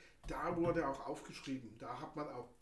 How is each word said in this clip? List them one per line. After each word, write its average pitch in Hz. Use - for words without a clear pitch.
da 165
wurde 165
auch -
aufgeschrieben. 127
Da -
hat 151
man 147
auch 123